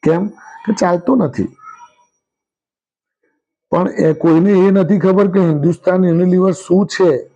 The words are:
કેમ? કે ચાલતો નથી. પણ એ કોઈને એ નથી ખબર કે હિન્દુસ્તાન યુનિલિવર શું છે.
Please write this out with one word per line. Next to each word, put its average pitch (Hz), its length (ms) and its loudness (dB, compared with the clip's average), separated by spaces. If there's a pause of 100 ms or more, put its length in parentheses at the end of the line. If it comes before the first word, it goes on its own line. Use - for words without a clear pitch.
કેમ? 170 260 0 (380)
કે 202 140 -2
ચાલતો 180 340 0
નથી. 160 340 -2 (2250)
પણ 180 200 -2
એ 160 220 -2
કોઈને 165 380 0
એ 196 200 2
નથી 196 280 2
ખબર 190 300 2
કે 190 120 0
હિન્દુસ્તાન 170 640 0
યુનિલિવર 180 480 2
શું 185 340 0
છે. 156 500 -2